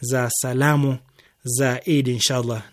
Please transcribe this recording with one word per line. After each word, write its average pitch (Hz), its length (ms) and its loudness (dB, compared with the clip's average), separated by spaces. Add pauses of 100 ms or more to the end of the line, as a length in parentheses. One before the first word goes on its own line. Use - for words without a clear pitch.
za 123 300 -2
salamu 135 680 2 (460)
za 127 400 0
Eid, 143 240 2
inshallah, 120 540 -2 (100)